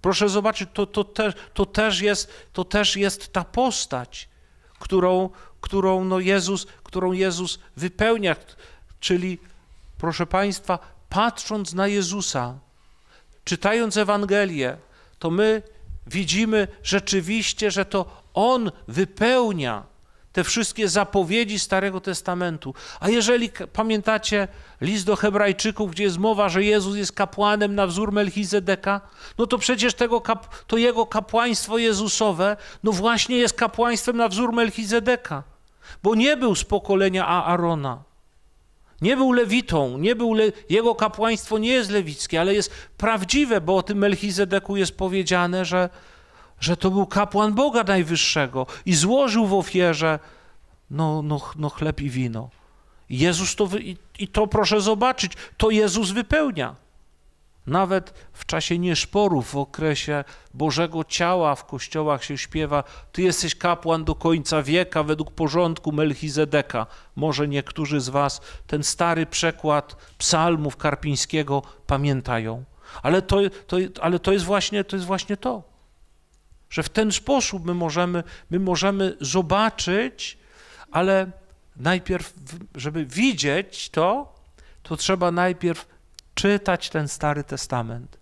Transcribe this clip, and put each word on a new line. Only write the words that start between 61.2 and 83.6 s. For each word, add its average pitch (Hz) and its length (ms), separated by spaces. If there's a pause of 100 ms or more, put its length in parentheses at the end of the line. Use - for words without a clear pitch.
w - 100
kościołach 147 580
się 139 140
śpiewa: 147 460 (280)
„Ty 175 100
jesteś 175 340
kapłan 165 480
do 156 120
końca 160 480
wieka 165 400
według 151 280
porządku 165 600
Melchizedeka”. 147 960 (280)
Może 147 320
niektórzy 143 520
z 127 100
was 139 320 (260)
ten 151 160
stary 165 420
przekład 156 720 (220)
psalmów 160 600
Karpińskiego 143 840 (260)
pamiętają. 127 760 (400)
Ale 175 180
to, 190 160 (300)
to, 180 100 (240)
ale 170 180
to 190 120
jest 190 140
właśnie, 196 380
to 196 120
jest 185 100
właśnie 190 320
to, 226 260 (1080)
że 160 140
w - 60
ten 220 220
sposób 202 540
my 175 80
możemy, 175 500 (260)
my 175 100
możemy 190 600
zobaczyć, 185 1160 (540)
ale 190 400 (440)
najpierw, 180 580
w-, - 460
żeby 151 260
widzieć 170 840